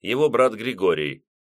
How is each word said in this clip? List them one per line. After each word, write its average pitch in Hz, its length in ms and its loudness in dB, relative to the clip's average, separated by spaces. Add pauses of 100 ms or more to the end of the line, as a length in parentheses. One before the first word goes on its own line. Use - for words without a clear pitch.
его 131 260 0
брат 120 260 2
Григорий, 92 680 -2 (200)